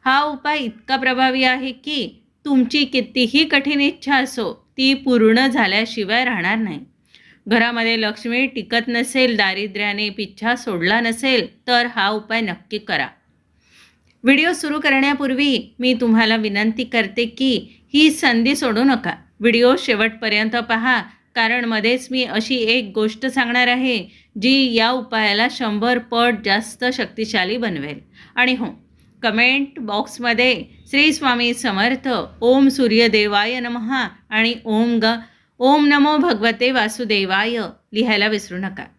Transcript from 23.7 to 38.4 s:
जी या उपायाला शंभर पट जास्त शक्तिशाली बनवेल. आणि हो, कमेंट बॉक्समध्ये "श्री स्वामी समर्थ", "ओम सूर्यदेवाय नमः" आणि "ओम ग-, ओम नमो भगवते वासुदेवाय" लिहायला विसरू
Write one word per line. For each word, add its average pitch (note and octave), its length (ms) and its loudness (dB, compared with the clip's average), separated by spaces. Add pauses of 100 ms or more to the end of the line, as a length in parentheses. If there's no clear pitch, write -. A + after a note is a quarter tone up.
जी C4 320 2
या A3+ 160 4
उपायाला A3 640 0
शंभर A#3 460 -2
पट A#3+ 360 0 (120)
जास्त A3 480 -2
शक्तिशाली A3 640 -4
बनवेल. D#3+ 420 -6 (360)
आणि B3+ 180 2
हो, B3+ 120 -4 (580)
कमेंट B3 440 2 (120)
बॉक्समध्ये A#3 840 -2 (260)
"श्री D4 240 2
स्वामी A#3+ 400 0
समर्थ", A#3+ 560 -2 (320)
"ओम C4 260 6
सूर्यदेवाय A3 920 2
नमः" A#3+ 480 -4 (220)
आणि A3+ 260 0 (100)
"ओम A3+ 340 0
ग-, A3+ 200 0 (400)
ओम C#4+ 280 4
नमो D4 300 4
भगवते A#3+ 540 0
वासुदेवाय" G#3+ 880 0 (340)
लिहायला G#3+ 340 0
विसरू G3+ 300 -4